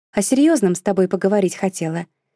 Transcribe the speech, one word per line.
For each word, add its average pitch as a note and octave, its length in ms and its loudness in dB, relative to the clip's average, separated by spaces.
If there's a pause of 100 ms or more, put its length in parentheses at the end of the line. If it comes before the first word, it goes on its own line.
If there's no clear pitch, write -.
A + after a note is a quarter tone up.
(120)
о G#3 100 -2
серьёзном B3+ 540 2
с - 60 -8
тобой F#3+ 260 0
поговорить F#3+ 480 0
хотела, E3+ 520 -6 (280)